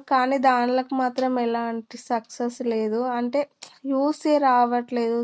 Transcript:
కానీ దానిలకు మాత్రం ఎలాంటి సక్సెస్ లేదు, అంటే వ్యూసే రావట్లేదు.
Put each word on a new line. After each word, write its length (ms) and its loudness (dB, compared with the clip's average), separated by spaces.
కానీ 340 2
దానిలకు 540 2
మాత్రం 440 0
ఎలాంటి 640 -4
సక్సెస్ 680 -6
లేదు, 340 -2
అంటే 300 -2
వ్యూసే 560 0
రావట్లేదు. 840 2